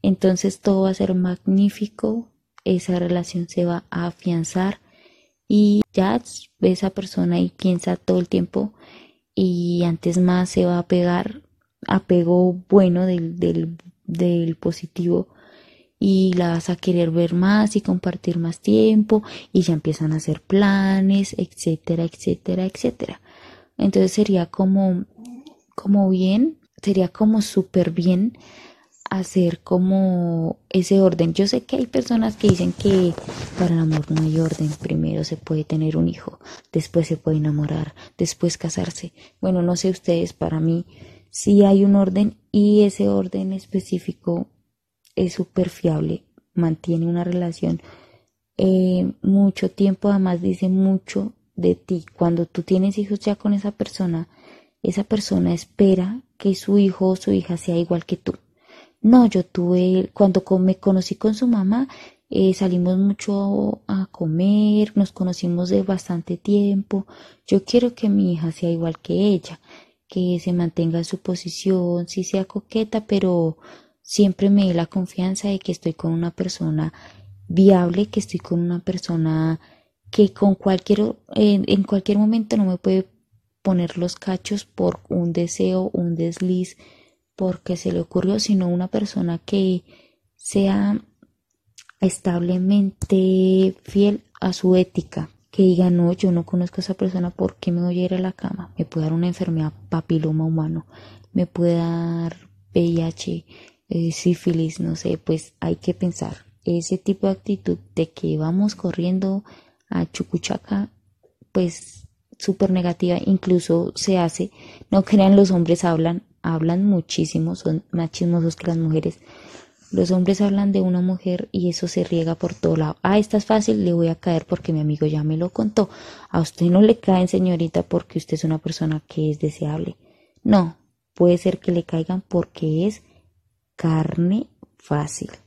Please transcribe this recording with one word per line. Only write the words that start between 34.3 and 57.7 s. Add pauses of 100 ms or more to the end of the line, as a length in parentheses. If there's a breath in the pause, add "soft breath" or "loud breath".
orden, (120)
primero
se
puede
tener
un
hijo, (320 loud breath)
después
se
puede
enamorar, (240 loud breath)
después
casarse. (260 soft breath)
Bueno,
no
sé
ustedes,
para
mí (440 loud breath)
sí
hay
un
orden (140)
y
ese
orden
específico (680)
es
súper
fiable, (300)
mantiene
una
relación, (760 loud breath)
eh,
mucho
tiempo,
además
dice
mucho (220)
de
ti.
Cuando
tú
tienes
hijos
ya
con
esa
persona, (560 soft breath)
esa
persona
espera (160)
que
su
hijo
o
su
hija
sea